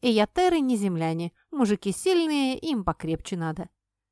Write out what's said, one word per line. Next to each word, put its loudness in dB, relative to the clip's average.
эйотеры 2
не 2
земляне, -2
мужики 0
сильные, 0
им -4
покрепче -4
надо». -6